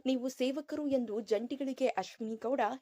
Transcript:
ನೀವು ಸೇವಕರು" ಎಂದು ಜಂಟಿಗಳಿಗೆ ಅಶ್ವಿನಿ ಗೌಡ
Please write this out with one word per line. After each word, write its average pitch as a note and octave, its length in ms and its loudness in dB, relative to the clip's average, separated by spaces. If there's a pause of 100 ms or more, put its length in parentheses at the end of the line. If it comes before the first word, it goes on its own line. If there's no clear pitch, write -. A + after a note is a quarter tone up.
ನೀವು B3+ 240 2
ಸೇವಕರು" D4 580 -2
ಎಂದು A#3+ 340 0
ಜಂಟಿಗಳಿಗೆ C4 680 0
ಅಶ್ವಿನಿ A3 480 -2
ಗೌಡ A#3+ 260 0 (200)